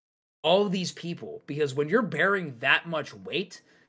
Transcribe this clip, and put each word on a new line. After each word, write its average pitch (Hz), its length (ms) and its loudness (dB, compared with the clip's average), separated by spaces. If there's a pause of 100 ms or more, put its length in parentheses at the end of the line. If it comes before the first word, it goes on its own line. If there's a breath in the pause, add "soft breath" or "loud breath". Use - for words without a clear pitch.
(420)
all 196 260 6
these 180 240 -2
people, 156 540 -10
because 139 280 -2
when 147 140 0
you're 220 140 4
bearing 170 560 0
that 135 280 2
much 156 280 -6
weight, 117 480 -8 (260 soft breath)